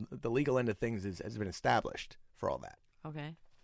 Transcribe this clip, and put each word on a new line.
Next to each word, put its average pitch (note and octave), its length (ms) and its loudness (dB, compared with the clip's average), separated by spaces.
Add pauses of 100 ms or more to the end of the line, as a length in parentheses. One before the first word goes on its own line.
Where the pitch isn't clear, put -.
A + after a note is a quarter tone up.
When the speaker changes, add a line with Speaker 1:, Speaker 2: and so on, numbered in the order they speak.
(120)
Speaker 1:
the - 180 -2
legal C3 260 4
end B2 120 4
of G#2 100 0
things A2+ 260 0
is, F#2 140 -4
has A2+ 180 -6
been G#2+ 120 -2
established - 680 0 (200)
for - 120 0
all B1+ 100 0
that. G1+ 200 -14 (260)
Speaker 2:
Okay. D#3 300 -8 (300)